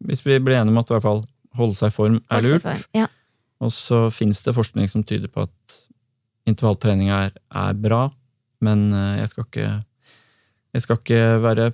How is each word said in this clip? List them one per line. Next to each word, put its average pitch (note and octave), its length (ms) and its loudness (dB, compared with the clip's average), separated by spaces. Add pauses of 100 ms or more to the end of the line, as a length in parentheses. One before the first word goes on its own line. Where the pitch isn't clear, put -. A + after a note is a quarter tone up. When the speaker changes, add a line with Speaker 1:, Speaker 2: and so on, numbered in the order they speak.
Speaker 1:
hvis - 160 -4
vi C3+ 160 2
blir C3 180 2
enige A2 120 2
om A2+ 100 4
at A#2 120 -2
i A#2+ 40 0
hvert G#2+ 80 0
fall G#2+ 220 0 (320)
holde A#2 200 0
seg G#2+ 120 0
i - 20 0
form G#2+ 240 2 (160)
er A2+ 40 -2
Speaker 2:
Holde A2 100 2
seg B2+ 60 4
i D3+ 40 4
Speaker 1:
lurt, E3+ 80 2
Speaker 2:
form, A#2 220 -8 (100)
ja. A3 120 0 (540)
Speaker 1:
og A#2 100 -2
så A2+ 420 0
finnes G#2 300 -2
det A#2+ 120 -2
forskning G#2+ 360 -2
som G#2+ 120 -2
tyder - 260 -6
på G#2 140 -6
at - 80 -6 (960)
intervalltrening G2+ 640 0
er, G2 220 -2 (220)
er G2 200 -2
bra, A2+ 340 0 (520)
men, G#2 320 2
eh, G2+ 300 -2
jeg A2 100 -4
skal A#2 120 -8
ikke, G#2+ 240 -6 (1080)
jeg B2 80 -2
skal A#2 160 0
ikke A#2 240 2 (200)
være A2+ 320 2